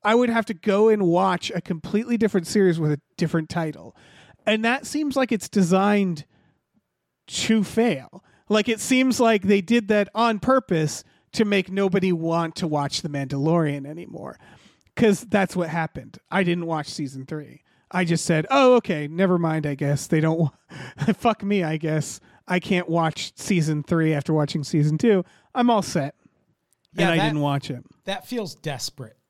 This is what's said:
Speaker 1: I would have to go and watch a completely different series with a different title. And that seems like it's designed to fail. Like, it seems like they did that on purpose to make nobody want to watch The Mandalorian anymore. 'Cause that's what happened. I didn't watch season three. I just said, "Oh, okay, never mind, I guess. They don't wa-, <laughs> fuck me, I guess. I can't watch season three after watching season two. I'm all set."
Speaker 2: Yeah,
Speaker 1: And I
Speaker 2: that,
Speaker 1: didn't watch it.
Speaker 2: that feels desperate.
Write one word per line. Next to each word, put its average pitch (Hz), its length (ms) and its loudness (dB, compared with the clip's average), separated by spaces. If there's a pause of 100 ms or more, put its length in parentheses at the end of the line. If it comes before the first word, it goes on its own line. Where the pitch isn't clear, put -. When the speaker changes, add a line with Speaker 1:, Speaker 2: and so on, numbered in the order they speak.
Speaker 1:
I 214 120 2
would 247 140 4
have 226 180 0
to 226 60 -8
go 208 360 2
and 208 140 2
watch 180 500 2
a 175 80 -4
completely 214 560 -4
different 196 300 0
series 185 320 4
with 151 120 0
a 147 100 -2 (160)
different 160 320 -2
title. 156 460 -8 (500)
And 220 180 2
that 240 240 0
seems 294 300 -4
like 262 160 0
it's - 160 -4
designed 190 760 2 (1000)
to - 360 0
fail. 185 600 -2 (260)
Like, 214 200 2
it 226 100 -2
seems 254 400 2
like 226 240 4
they 202 160 4
did 214 300 0
that 208 260 2
on 226 240 0
purpose 190 640 0 (300)
to 226 100 0
make 202 260 0
nobody 190 440 0
want 165 440 -2
to 180 100 -4
watch 143 340 -2
The 170 80 -8
Mandalorian 143 760 0
anymore. 151 540 -14 (560)
'Cause 214 340 2
that's 196 260 0
what 175 140 -4
happened. 151 480 -8 (140)
I 190 120 0
didn't 170 220 -2
watch 160 220 -6
season 135 380 -10
three. 151 380 -14 (280)
I 180 140 0
just 165 200 0
said, 156 240 2
"Oh, 254 260 6
okay, 160 320 0
never 175 300 2
mind, 160 300 0
I 143 80 -2
guess. 143 320 -2
They 156 140 2
don't 160 180 2
wa-, 160 120 2 (180)
<laughs> - 440 -4
fuck 220 300 0
me, 202 200 0
I 156 140 -2
guess. 156 420 -4 (280)
I 180 120 0
can't 180 300 -2
watch 160 480 -2
season 156 460 0
three 160 300 2
after 147 200 -2
watching 151 300 -2
season 151 340 0
two. 196 280 2 (280)
I'm 247 160 2
all 220 120 2
set." 147 340 -6 (800)
Speaker 2:
Yeah, 175 160 0
Speaker 1:
And - 20 2
I 165 60 2
Speaker 2:
that, 156 100 2
Speaker 1:
didn't 151 140 -2
watch 143 280 -2
it. 127 140 -10 (220)
Speaker 2:
that 196 220 -8
feels 220 280 -8
desperate. - 640 -12 (120)